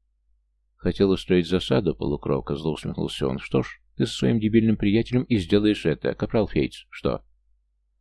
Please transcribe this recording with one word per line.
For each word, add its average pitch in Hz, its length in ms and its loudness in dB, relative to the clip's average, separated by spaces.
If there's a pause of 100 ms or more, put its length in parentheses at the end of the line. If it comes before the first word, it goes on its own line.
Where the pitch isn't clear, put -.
(760)
"Хотел - 340 2
устроить 90 340 2
засаду, 85 480 0
полукровка", 71 600 -2
зло 78 160 -4
усмехнулся 76 560 -4
он. 65 100 -2
"Что - 260 -2
ж, - 180 -18 (160)
ты 131 80 0
со - 80 -4
своим 123 260 0
дебильным 107 380 4
приятелем 113 460 0
и 123 120 0
сделаешь 101 500 2
это. 71 280 0
Капрал 107 340 -2
Фейтс, - 420 -4
что?" - 360 -4 (760)